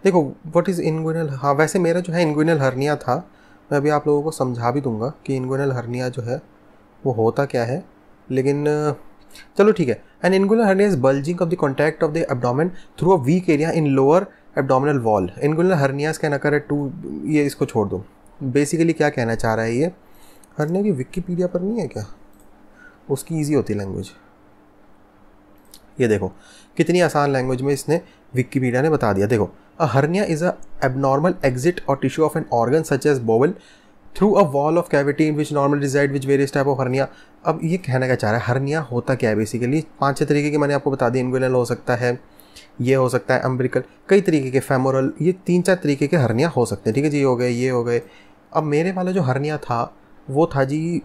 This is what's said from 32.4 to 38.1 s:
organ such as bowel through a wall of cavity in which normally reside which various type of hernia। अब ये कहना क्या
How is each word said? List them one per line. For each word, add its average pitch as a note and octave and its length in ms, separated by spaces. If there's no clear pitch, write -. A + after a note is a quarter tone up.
organ B2 360
such C#3 160
as C#3+ 140
bowel A#2+ 240
through G3+ 180
a G3 100
wall D3+ 240
of E3+ 140
cavity C#3+ 400
in D3+ 80
which D3 140
normally C#3+ 300
reside C#3+ 300
which C3 160
various C#3 240
type C#3 160
of C3 100
hernia। C3 280
अब D#3+ 180
ये E3+ 140
कहना B2+ 280
क्या B2+ 100